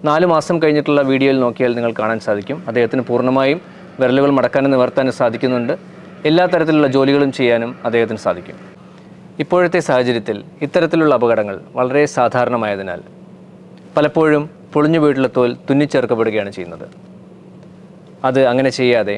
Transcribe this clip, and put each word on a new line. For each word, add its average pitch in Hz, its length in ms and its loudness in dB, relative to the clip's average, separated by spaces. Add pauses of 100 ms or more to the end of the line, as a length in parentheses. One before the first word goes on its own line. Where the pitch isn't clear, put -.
നാല് 156 260 2
മാസം 156 300 0
കഴിഞ്ഞിട്ടുള്ള 147 380 2 (100)
വീഡിയോയിൽ 135 340 2
നോക്കിയാൽ 120 320 0
നിങ്ങൾ 117 140 -2 (100)
കാണാൻ 110 260 -2
സാധിക്കും, 104 300 -4 (120)
അദ്ദേഹത്തിന് 120 400 0
പൂർണ്ണമായും 131 520 0 (400)
വിരലുകൾ 135 360 2
മടക്കാനും 135 360 0
നിവർത്താനും 127 440 0
സാധിക്കുന്നുണ്ട്. 123 560 -2 (560)
എല്ലാ 175 240 4
തരത്തിലുള്ള 156 420 2
ജോലികളും 139 420 2
ചെയ്യാനും 120 340 0 (160)
അദ്ദേഹത്തിന് 113 400 -2
സാധിക്കും. 90 300 -6 (840)
ഇപ്പോഴത്തെ 180 440 0
സാഹചര്യത്തിൽ 120 500 0 (280)
ഇത്തരത്തിലുള്ള 160 540 2
അപകടങ്ങൾ 107 360 0 (220)
വളരെ 127 260 0 (120)
സാധാരണമായതിനാൽ 110 840 -2 (920)
പലപ്പോഴും 151 480 2 (300)
പൊളിഞ്ഞു 156 300 2
പോയിട്ടുള്ള 135 340 2
തോൽ 123 140 2 (160)
തുന്നിച്ചേർക്കപ്പെടുകയാണ് 113 880 0
ചെയ്യുന്നത്. 87 300 -12 (1400)
അത് 131 120 2 (100)
അങ്ങനെ 131 280 0
ചെയ്യാതെ 113 380 2